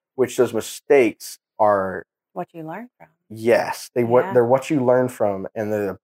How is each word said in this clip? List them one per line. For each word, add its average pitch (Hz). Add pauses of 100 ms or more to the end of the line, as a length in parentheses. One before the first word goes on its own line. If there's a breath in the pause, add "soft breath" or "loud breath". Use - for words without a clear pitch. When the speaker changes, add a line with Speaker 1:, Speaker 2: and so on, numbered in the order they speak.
(160)
Speaker 1:
which 127
those 117
mistakes - (180)
are 98 (280)
Speaker 2:
What 180
you 165
learn 190
from. 165 (220)
Speaker 1:
Yes, 110
they 120
what 123
Speaker 2:
Yeah. 135
Speaker 1:
they're 123
what 131
you 156
learn 127
from, 101
and 107
they're 104
the 95